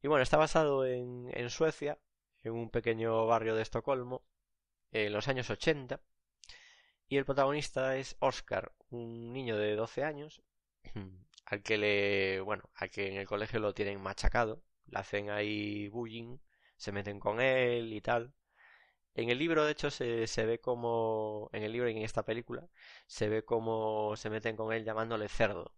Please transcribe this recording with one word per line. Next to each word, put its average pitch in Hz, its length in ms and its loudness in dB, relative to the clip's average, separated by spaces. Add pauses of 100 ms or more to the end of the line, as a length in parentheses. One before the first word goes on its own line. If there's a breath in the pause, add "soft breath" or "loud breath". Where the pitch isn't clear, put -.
Y 139 60 0
bueno, 147 140 6
está 151 140 4
basado 151 500 4
en, 123 480 -4
en 120 160 -4
Suecia, 151 480 0 (440)
en 113 100 -4
un 117 180 -4
pequeño 113 560 2
barrio 113 300 4
de 110 60 2
Estocolmo, 123 600 -4 (720)
en 104 200 0
los 104 160 0
años 127 220 0
ochenta, 135 500 -2 (1080 loud breath)
y 139 80 0
el 139 80 2
protagonista 135 720 2
es 135 240 -8
Oscar, - 520 0 (180)
un 117 420 -10
niño 123 240 -2
de 104 200 2
doce 117 280 -2
años, 151 380 -8 (420)
<clears throat> 95 640 -12
al 104 160 -4
que 107 160 0
le, 101 600 4
bueno, 98 240 -4 (120)
al 95 140 -4
que 98 180 -4
en 98 80 -6
el 98 100 -4
colegio 107 340 -2
lo 107 140 0
tienen 101 260 -2
machacado, 110 640 2 (240)
le 101 120 -6
hacen 101 320 -4
ahí 104 580 -2
bullying, 117 500 -8 (380 soft breath)
se - 160 -8
meten 101 280 -4
con 107 200 0
él 123 520 4
y 104 80 -4
tal. 120 320 0 (800 soft breath)
En 117 160 0
el 123 80 2
libro, 156 260 4
de 151 80 2
hecho, 147 180 -2
se, 117 360 0
se 110 200 0
ve 117 140 0
como, 113 920 0
en 107 120 -4
el 107 80 -4
libro 120 160 0
y 110 80 -2
en 110 80 -2
esta - 200 -2
película, 120 440 -6 (380 loud breath)
se - 220 -2
ve 110 160 0
como 110 720 0
se 110 140 -6
meten 110 260 -2
con 110 160 -2
él 113 120 -2
llamándole 110 440 -2
cerdo. 101 500 0